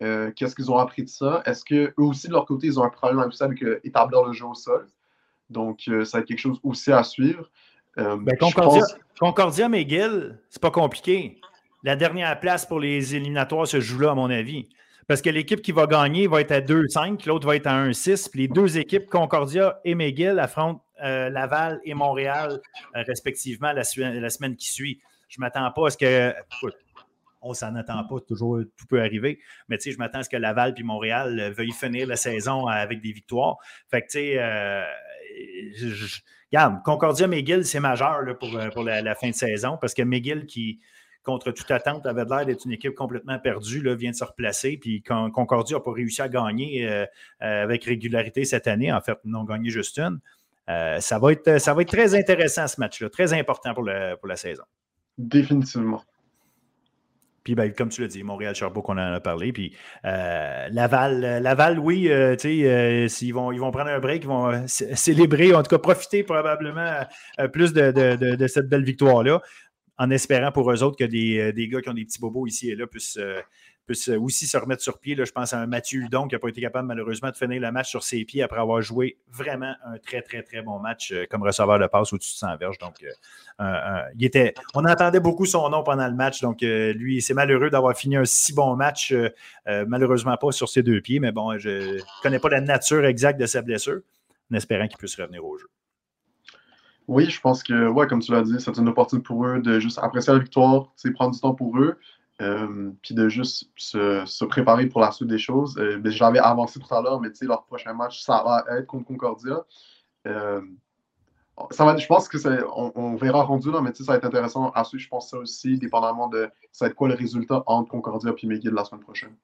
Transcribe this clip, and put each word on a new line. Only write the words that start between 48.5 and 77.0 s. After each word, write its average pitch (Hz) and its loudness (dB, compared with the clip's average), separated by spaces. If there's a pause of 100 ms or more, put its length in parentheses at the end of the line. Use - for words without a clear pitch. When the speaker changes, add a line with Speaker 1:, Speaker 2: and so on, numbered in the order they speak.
Speaker 2:
année. 120 0
En 107 0
fait, 110 -4
ils 110 -8
n'ont 110 -6
gagné 110 -6
juste 113 -6
une. 165 -4 (500)
Euh, 82 -2
ça 110 -2
va 143 8
être, 156 4
ça 147 2
va 165 2
être 170 -2
très 202 4
intéressant, 175 2
ce - -8
match-là, 110 -6
très 170 0
important 131 -2
pour 120 -6
le, 98 -4
pour - -14
la 90 -6
saison. 80 -10 (540)
Speaker 1:
Définitivement. 127 2 (1400)
Speaker 2:
Puis, 120 -2
ben, 107 0
comme 113 -2
tu 123 -10
l'as 113 -6
dit, 98 -12
Montréal-Sherbrooke, 101 -8
on 98 0
en 92 -2
a 90 -4
parlé. 87 -4
Puis, 98 -8 (300)
euh, 82 -4
Laval, 123 2
euh, 120 -2
Laval, 147 4
oui, 170 2
euh, 131 6
tu 151 0
sais, 135 6
euh, 120 4
s'ils 120 -6
vont, 123 -2
ils 123 -4
vont 131 -2
prendre 143 -2
un 139 0
break, 143 -2
ils 135 -10
vont, 123 0
euh, 123 -2
c-, 123 -4
célébrer, 165 6
en 151 8
tout - -4
cas 165 6
profiter 185 2
probablement, 156 -2 (340)
euh, 135 0
plus 160 4
de, 143 6
de, 127 6
de, 123 2
de 131 4
cette 135 0
belle 139 4
victoire-là, 131 6 (560)
en 127 2
espérant 135 2
pour 123 2
eux 120 2
autres 139 2
que 123 0
des, 113 0
euh, 107 0
des 113 -4
gars 127 -4
qui 127 -10
ont 120 -6
des 113 -8
petits 113 -12
bobos 117 -6
ici 117 -6
et 104 -4
là 117 -8
puissent, 113 -12
euh, 98 -6 (460)
puissent 123 -4
aussi 110 -2
se - -2
remettre 123 -4
sur - -6
pied. 143 -8
Là, 131 -2
je - -8
pense 123 -6
à 117 -2
un 117 -6
Mathieu 123 -4
Hudon 127 -4
qui 123 -6
n'a - -4
pas 120 -6
été 117 -10
capable, 127 -4
malheureusement, 113 -6